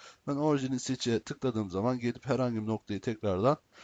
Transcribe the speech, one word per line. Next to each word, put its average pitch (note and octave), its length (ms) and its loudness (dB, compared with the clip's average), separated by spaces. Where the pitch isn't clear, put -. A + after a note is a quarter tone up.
Ben C#3+ 100 -2
orijini C#3 440 2
seçe A#2+ 400 0
tıkladığım G#2 500 -2
zaman A2+ 280 0
gelip A#2+ 280 -4
herhangi B2 360 0
bir G#2+ 40 -4
noktayı G#2 340 -2
tekrardan A2 560 2